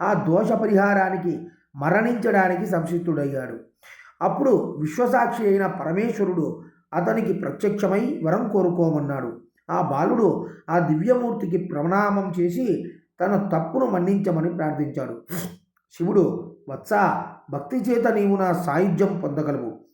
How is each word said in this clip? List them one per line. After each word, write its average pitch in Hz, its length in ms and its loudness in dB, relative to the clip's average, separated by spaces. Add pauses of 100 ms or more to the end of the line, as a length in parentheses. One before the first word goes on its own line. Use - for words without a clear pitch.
ఆ 202 120 0
దోష 170 380 2
పరిహారానికి 196 960 2 (280)
మరణించడానికి 190 880 2
సంసిద్ధుడయ్యాడు. 151 920 -2 (640)
అప్పుడు 196 580 2
విశ్వసాక్షి 233 640 0
అయిన 196 240 2
పరమేశ్వరుడు 180 960 -2 (300)
అతనికి 185 400 0
ప్రత్యక్షమై 202 880 -2
వరం 202 260 0
కోరుకోమన్నాడు. 151 920 0 (300)
ఆ 175 100 0
బాలుడు 165 680 2 (220)
ఆ 170 100 2
దివ్యమూర్తికి 190 800 0
ప్రణామం 190 840 0
చేసి 175 460 -2 (360)
తన 196 320 0
తప్పును 247 320 0
మన్నించమని 180 640 0
ప్రార్థించాడు. 139 720 -4 (720)
శివుడు, 170 640 0 (140)
"వత్స, - 200 -10 (600)
భక్తి 196 260 -6
చేత 233 300 2
నీవు 202 280 4
నా 185 180 2
సాయుధ్యం 175 680 2
పొందగలవు. 139 560 -4 (140)